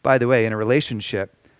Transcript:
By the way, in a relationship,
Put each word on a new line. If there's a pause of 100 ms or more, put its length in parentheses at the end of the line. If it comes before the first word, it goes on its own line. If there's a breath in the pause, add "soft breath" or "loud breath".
By
the
way,
in
a
relationship, (260 soft breath)